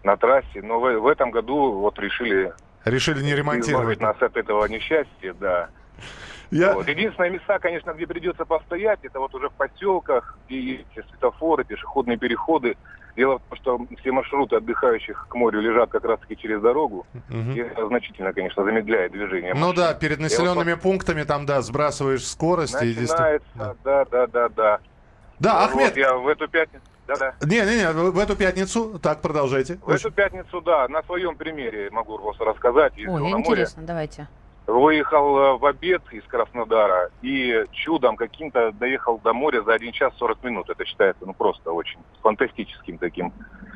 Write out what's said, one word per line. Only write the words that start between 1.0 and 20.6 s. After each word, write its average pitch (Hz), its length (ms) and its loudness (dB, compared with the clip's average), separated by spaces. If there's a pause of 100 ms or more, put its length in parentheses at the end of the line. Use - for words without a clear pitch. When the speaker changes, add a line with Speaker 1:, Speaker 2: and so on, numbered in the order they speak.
Speaker 1:
в 110 60 2
этом 139 240 4
году 123 420 0
вот 101 260 -2
решили 98 540 -2 (320)
Speaker 2:
Решили 135 380 0
не 143 140 0
ремонтировать. 131 640 0
Speaker 1:
избавить - 20 -18
нас 107 200 2
от 120 160 0
этого 107 300 0
несчастья, 113 720 -4
да. 90 300 -2 (840)
Speaker 2:
Я 165 240 4
Speaker 1:
Вот. 190 140 -2
Единственные 180 420 0
места, 190 300 -2
конечно, 170 320 -4
где 156 160 -8
придётся 175 360 -6
постоять, 180 600 -2
это 135 160 -10
вот 135 160 -4
уже 131 140 -6
в - 20 -20
посёлках, 151 840 -2 (120)
где 131 120 -8
есть 127 260 -8 (240)
светофоры, 151 540 0
пешеходные 120 520 -4
переходы. 123 600 -2 (400)
Дело 131 220 2
в - 20 -8 (220)
том, 123 260 -2
что - 120 -16
все 131 120 -2
маршруты 131 440 0
отдыхающих 113 720 0
к - 60 -14
морю 113 260 2
лежат 113 300 2
как 110 140 -2
раз-таки 110 320 -2
через 107 260 -4
дорогу, 120 440 0 (220)
Speaker 2:
Мгм. 117 240 -6
Speaker 1:
и 135 60 -4
это 117 300 -6
значительно, 104 440 -4
конечно, 92 320 -2
замедляет 107 480 0
движение 92 420 -4
Speaker 2:
Ну 139 140 0
Speaker 1:
машин. 170 80 0
Speaker 2:
да, 170 180 2
перед 151 240 -2
Speaker 1:
Я 151 60 -4
вот 156 60 -4
Speaker 2:
населёнными 170 420 2